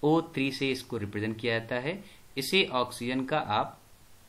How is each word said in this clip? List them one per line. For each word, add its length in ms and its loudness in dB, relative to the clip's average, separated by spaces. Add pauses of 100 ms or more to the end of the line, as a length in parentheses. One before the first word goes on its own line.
ओ 220 6
थ्री 280 -2
से 180 0
इसको 260 -4
रिप्रेजेंट 420 -4
किया 200 0
जाता 180 -4
है। 220 -4 (380)
इसे 360 4
ऑक्सीजन 520 0
का 140 2
आप 400 0 (500)